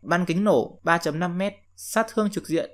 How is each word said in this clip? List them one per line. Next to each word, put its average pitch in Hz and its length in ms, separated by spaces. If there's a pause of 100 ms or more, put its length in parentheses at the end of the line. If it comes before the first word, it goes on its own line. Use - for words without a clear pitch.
bán 175 220
kính 175 200
nổ 156 380
ba 170 160
chấm 156 200
năm 175 200
mét, 202 160 (220)
sát - 380
thương 208 160
trực - 160
diện 160 280